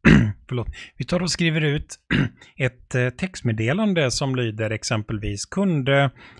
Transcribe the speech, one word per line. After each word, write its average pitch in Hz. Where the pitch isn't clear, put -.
<clears throat> 107
förlåt, 123
vi 143
tar 175
och 180
skriver 165
ut 151
<clears throat> -
ett, -
eh, 127
textmeddelande 143
som 131
lyder 110
exempelvis, 107
"Kunde 139